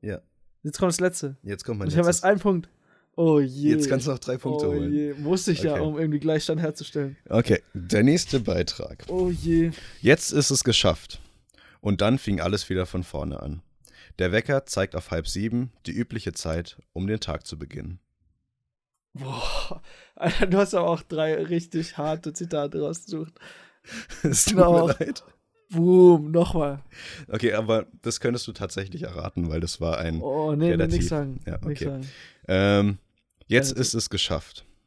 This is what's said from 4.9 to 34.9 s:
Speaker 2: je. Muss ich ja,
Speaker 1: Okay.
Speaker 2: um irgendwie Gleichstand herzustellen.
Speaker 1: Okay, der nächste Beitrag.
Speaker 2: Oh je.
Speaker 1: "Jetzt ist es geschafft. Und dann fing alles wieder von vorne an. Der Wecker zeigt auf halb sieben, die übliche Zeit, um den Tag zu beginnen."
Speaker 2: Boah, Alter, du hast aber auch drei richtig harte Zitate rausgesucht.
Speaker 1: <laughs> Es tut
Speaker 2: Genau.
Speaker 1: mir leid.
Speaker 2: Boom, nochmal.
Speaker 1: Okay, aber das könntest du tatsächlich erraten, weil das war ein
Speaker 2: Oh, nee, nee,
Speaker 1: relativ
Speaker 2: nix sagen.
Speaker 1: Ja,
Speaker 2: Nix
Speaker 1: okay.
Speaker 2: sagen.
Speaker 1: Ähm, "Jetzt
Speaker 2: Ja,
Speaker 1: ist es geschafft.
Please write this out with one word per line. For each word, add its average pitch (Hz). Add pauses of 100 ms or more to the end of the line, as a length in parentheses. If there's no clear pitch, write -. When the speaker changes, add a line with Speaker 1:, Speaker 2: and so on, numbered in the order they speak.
Speaker 2:
je. 147
Muss 151
ich 170
ja, 160
Speaker 1:
Okay. 139
Speaker 2:
um 151
irgendwie 156
Gleichstand 156
herzustellen. 147 (120)
Speaker 1:
Okay, - (120)
der 98
nächste 143
Beitrag. -
Speaker 2:
Oh 180
je. 165 (300)
Speaker 1:
"Jetzt -
ist 143
es -
geschafft. - (640)
Und 101
dann 110
fing 98
alles 95
wieder 92
von 90
vorne 73
an. 76 (580)
Der 92
Wecker 135
zeigt -
auf -
halb 82
sieben, 117 (140)
die -
übliche 113
Zeit, 85 (120)
um 92
den 107
Tag -
zu 78
beginnen." 87 (1120)
Speaker 2:
Boah, 135 (360)
Alter, 165
du 190
hast 196
aber 175
auch 165
drei 156 (100)
richtig 170
harte 156
Zitate 160
rausgesucht. 160 (520)
Speaker 1:
<laughs> -
Es 147
tut 208
Speaker 2:
Genau. 175
Speaker 1:
mir 147
leid. - (460)
Speaker 2:
Boom, 175
nochmal. 156 (460)
Speaker 1:
Okay, 110
aber 110 (160)
das -
könntest 120
du 110
tatsächlich 98
erraten, 87
weil 80
das 85
war 82
ein 82
Speaker 2:
Oh, 151
nee, 147
nee, 175
Speaker 1:
relativ 165
Speaker 2:
nix 170
sagen. 143
Speaker 1:
Ja, -
Speaker 2:
Nix 143
Speaker 1:
okay. -
Speaker 2:
sagen. 135 (400)
Speaker 1:
Ähm, 101 (480)
"Jetzt 135
Speaker 2:
Ja, 123
Speaker 1:
ist -
es 113
geschafft. - (220)